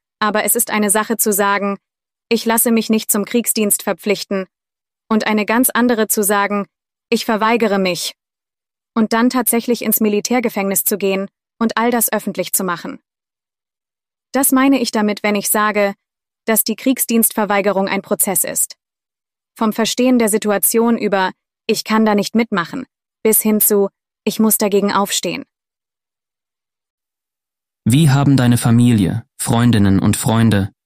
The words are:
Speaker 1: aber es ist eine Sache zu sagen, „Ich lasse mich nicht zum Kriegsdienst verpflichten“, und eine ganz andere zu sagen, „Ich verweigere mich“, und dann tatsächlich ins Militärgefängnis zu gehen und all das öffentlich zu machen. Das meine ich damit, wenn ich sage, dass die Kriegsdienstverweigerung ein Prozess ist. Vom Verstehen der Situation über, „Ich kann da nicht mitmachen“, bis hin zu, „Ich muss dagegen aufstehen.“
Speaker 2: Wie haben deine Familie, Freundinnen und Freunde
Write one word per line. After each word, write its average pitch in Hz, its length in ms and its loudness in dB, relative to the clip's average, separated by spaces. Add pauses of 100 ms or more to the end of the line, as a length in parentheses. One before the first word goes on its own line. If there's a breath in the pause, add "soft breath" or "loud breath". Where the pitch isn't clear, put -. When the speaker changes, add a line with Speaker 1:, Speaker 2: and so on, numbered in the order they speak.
(180)
Speaker 1:
aber 208 260 -2
es 202 120 -2
ist 233 140 -2
eine 208 200 0
Sache 214 260 -2
zu 214 160 -2
sagen, 202 460 -2 (500)
„Ich 233 160 -2
lasse 226 280 0
mich 226 180 0
nicht 220 220 0
zum 202 120 -2
Kriegsdienst 220 580 -2
verpflichten“, 196 640 -4 (640)
und 220 180 0
eine 214 200 0
ganz 233 240 0
andere 226 380 0
zu 214 160 -2
sagen, 202 420 0 (420)
„Ich 226 160 -2
verweigere 220 540 0
mich“, 180 360 -4 (800)
und 226 180 0
dann 233 180 2
tatsächlich 240 520 -2
ins 220 180 -2
Militärgefängnis 208 840 -2
zu 202 160 -4
gehen 190 300 -2 (300)
und 226 180 -2
all 240 160 2
das 233 200 0
öffentlich 196 400 -6
zu 196 120 -4
machen. 175 340 -8 (1300)
Das 269 180 0
meine 269 300 4
ich - 100 -4
damit, 208 320 -2
wenn 208 140 0
ich 202 120 -4
sage, 208 460 0 (500)
dass 220 200 0
die 220 120 -4
Kriegsdienstverweigerung 208 1120 0
ein 196 140 -4
Prozess 202 400 -2
ist. - 340 -6 (800)
Vom 220 160 0
Verstehen 247 460 0
der 226 100 2
Situation 214 720 0
über, 196 320 0 (360)
„Ich - 180 -2
kann 220 200 2
da 214 100 2
nicht 202 200 -2
mitmachen“, 202 520 -4 (360)
bis 220 180 2
hin 214 200 0
zu, 202 280 2 (360)
„Ich 214 160 -4
muss 214 180 2
dagegen 202 340 0
aufstehen.“ 190 520 -4 (2500)
Speaker 2:
Wie 147 260 4
haben 139 260 4
deine 120 220 4
Familie, 117 640 2 (140)
Freundinnen 113 640 2
und 101 160 2
Freunde 110 560 2 (120)